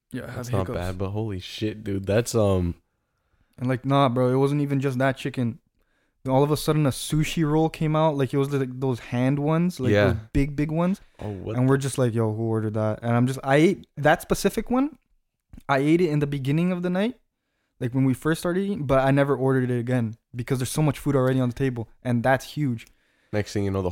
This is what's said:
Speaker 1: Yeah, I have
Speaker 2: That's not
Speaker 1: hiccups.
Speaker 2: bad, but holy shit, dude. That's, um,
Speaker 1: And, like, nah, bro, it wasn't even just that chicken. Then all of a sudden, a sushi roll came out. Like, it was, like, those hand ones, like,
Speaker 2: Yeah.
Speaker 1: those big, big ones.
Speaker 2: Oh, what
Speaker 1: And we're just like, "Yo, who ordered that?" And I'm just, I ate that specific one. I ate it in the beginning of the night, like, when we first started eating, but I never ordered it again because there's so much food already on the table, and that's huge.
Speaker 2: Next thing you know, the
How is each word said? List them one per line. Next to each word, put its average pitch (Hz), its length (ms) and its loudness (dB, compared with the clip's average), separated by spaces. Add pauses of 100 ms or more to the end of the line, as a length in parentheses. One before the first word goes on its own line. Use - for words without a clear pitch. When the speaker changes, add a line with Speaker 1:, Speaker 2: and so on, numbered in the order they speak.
(120)
Speaker 1:
Yeah, 127 120 -8
I - 20 -12
have - 100 -14
Speaker 2:
That's 123 160 -10
not 104 80 0
Speaker 1:
hiccups. 85 180 -4
Speaker 2:
bad, 90 200 -6
but 95 120 -4
holy 104 300 -6
shit, - 420 -6
dude. 98 240 -4
That's, 110 260 0
um, 95 440 2 (800)
Speaker 1:
And, 123 120 -6
like, 127 160 -2
nah, 139 240 4
bro, 127 240 2
it 127 40 2
wasn't 139 240 2
even 143 200 0
just 131 180 -2
that 131 180 2
chicken. 123 420 -4 (640)
Then 131 100 -2
all 135 120 6
of 147 80 0
a 143 40 2
sudden, 151 300 0
a 131 40 2
sushi 151 600 -2
roll 160 200 2
came 156 260 -2
out. 156 200 2
Like, 139 160 0
it 143 60 0
was, 139 140 0
like, 131 260 -2
those 131 220 -2
hand 131 400 0
ones, 160 400 0
like, 127 120 0
Speaker 2:
Yeah. 104 120 6
Speaker 1:
those 92 120 2 (160)
big, 143 220 0
big 147 160 -2
ones. 170 300 0 (180)
Speaker 2:
Oh, 104 120 -8
what 98 260 -8
Speaker 1:
And 127 120 4
we're 135 100 6
just 135 200 -4
like, 123 160 2
"Yo, 113 180 0
who 110 100 -6
ordered 110 320 -2
that?" 107 280 -2
And 117 140 -2
I'm 123 100 4
just, 131 160 -4
I 139 140 2
ate 160 300 2 (100)
that 151 260 2
specific - 480 -2
one. 262 280 0 (720)
I 143 100 2
ate 156 220 4
it 175 100 2
in 147 100 2
the 147 80 2
beginning 143 420 0
of 175 120 -2
the 180 80 -2
night, 196 260 -2 (640)
like, 123 140 -2
when 135 100 2
we 131 100 4
first 156 260 0
started 180 200 -2
eating, 196 260 -4
but 131 180 4
I 135 60 4
never 139 240 4
ordered 131 380 0
it 120 80 -2
again 117 360 -2 (200)
because 123 240 -4
there's 123 100 -4
so 156 120 0
much 143 180 0
food 139 160 0
already 131 240 2
on 123 80 0
the 120 60 -4
table, 123 340 -4 (160)
and 123 180 0
that's 131 300 2
huge. 131 340 -4 (460)
Speaker 2:
Next 104 220 -4
thing 101 100 -2
you 98 80 -2
know, 98 100 0
the 90 100 -2